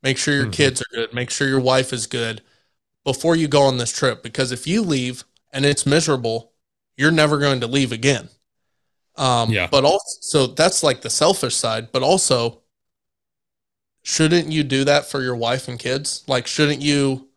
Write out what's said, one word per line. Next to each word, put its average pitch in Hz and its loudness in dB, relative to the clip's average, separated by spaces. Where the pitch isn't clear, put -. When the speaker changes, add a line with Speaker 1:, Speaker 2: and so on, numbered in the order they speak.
Speaker 1:
Make 135 0
sure - 0
your 139 2
Speaker 2:
Mm-hmm. 110 -4
Speaker 1:
kids 131 2
are 123 -12
good. 113 -6
Make 123 -6
sure - -2
your 135 2
wife 131 2
is 117 -6
good 113 -6
before 160 0
you 160 0
go 143 4
on 131 2
this 117 -4
trip. 127 -2
Because 123 -4
if 120 -10
you 190 0
leave 127 -4
and 135 -2
it's 143 2
miserable, 131 0
you're 147 2
never 151 2
going 143 2
to 117 -4
leave 131 0
again. 120 0
Um, 120 2
Speaker 2:
Yeah. 90 0
Speaker 1:
but 135 2
also, 170 0
so 135 0
that's, 160 0
like, 143 0
the - -12
selfish 151 0
side, 113 -4
but 131 -2
also, 131 0
shouldn't 160 0
you 156 0
do 135 0
that 143 2
for 139 -6
your 127 -4
wife 117 -2
and 123 -10
kids? 135 -6
Like, 127 0
shouldn't 147 0
you 139 0